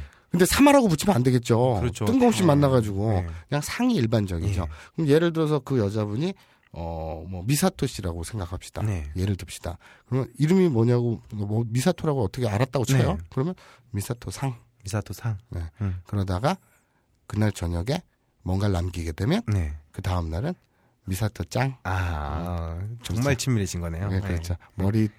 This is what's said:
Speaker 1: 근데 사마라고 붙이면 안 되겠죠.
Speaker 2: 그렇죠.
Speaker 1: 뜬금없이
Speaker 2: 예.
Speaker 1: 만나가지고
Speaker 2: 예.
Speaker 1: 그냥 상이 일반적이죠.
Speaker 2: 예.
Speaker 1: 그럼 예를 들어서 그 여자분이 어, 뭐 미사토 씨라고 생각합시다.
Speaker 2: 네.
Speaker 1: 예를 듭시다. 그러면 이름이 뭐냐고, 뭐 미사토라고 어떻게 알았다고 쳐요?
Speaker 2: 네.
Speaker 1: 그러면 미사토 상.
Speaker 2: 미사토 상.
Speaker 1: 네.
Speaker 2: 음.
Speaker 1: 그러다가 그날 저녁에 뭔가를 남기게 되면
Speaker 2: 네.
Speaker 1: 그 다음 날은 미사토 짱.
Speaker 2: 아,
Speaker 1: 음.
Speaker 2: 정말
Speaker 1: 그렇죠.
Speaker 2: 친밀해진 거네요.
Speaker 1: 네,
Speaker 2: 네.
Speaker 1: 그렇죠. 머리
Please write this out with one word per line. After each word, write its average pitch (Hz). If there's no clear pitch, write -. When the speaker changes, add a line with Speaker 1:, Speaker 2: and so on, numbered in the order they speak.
Speaker 1:
근데 175
사마라고 277
붙이면 151
안 120
되겠죠. 123
Speaker 2:
그렇죠. 123
Speaker 1:
뜬금없이 233
Speaker 2:
예. -
Speaker 1:
만나가지고 120
Speaker 2:
예. 90
Speaker 1:
그냥 143
상이 240
일반적이죠. 98
Speaker 2:
예. 80
Speaker 1:
그럼 160
예를 165
들어서 151
그 135
여자분이 107
어, 80
뭐 90
미사토 147
씨라고 85
생각합시다. 90
Speaker 2:
네. 90
Speaker 1:
예를 92
듭시다. -
그러면 127
이름이 180
뭐냐고, 120
뭐 107
미사토라고 135
어떻게 113
알았다고 120
쳐요? 123
Speaker 2:
네. -
Speaker 1:
그러면 160
미사토 101
상. 127
Speaker 2:
미사토 101
상. 110
Speaker 1:
네. 92
Speaker 2:
음. 92
Speaker 1:
그러다가 101
그날 104
저녁에 87
뭔가를 98
남기게 87
되면 147
Speaker 2:
네. 85
Speaker 1:
그 -
다음 90
날은 110
미사토 101
짱. 131
Speaker 2:
아, 82
Speaker 1:
음. 117
Speaker 2:
정말 110
Speaker 1:
그렇죠. 139
Speaker 2:
친밀해진 104
거네요. 85
Speaker 1:
네, 95
Speaker 2:
네. 98
Speaker 1:
그렇죠. 87
머리 104